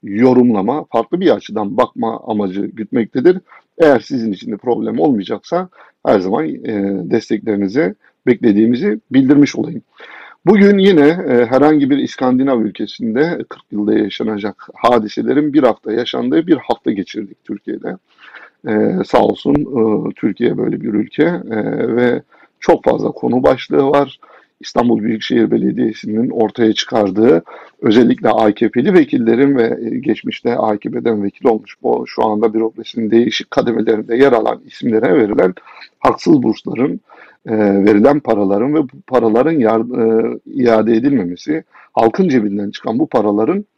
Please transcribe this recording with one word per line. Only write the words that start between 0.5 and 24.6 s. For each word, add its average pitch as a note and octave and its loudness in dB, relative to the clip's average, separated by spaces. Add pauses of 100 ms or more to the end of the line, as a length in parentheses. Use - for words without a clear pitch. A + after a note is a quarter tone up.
farklı A#2+ -2
bir F3+ 2
açıdan G#2 -2
bakma A#2 -4
amacı G2+ -4
gütmektedir. B2 -2 (400)
Eğer C#3+ 4
sizin A2+ -6
için G2 -10
de G#2 -8
problem A2+ -4
olmayacaksa D3 -2 (380)
her A#2 2
zaman, A2+ -4
e, G2+ -4 (100)
desteklerinizi A2 -2 (320)
beklediğimizi A#2+ 0 (100)
bildirmiş C3+ 4
olayım. A#2 -8 (640)
Bugün G3+ 6
yine, F#3+ 4
e, C#3+ 2
herhangi C#3 2
bir C#3+ 2
İskandinav B2+ -2
ülkesinde A2+ -4
kırk - -20
yılda G#2 -2
yaşanacak G#2+ -6
hadiselerin A#2 0
bir D3 4
hafta A2 0
yaşandığı B2 -2
bir E3 2
hafta B2 -4
geçirdik G2 -8
Türkiye'de. A2 -10 (720)
E, A2+ 0
sağ A#2+ 0
olsun, G#2 -2
e, A2+ -2
Türkiye G#2+ -2
böyle A2 -4
bir G#2+ -6
ülke, A2 -2
e, A2+ -4
ve B2 0 (380)
çok - 2
fazla - 0
konu B2 -2
başlığı C#3 2
var. C#3 0 (400)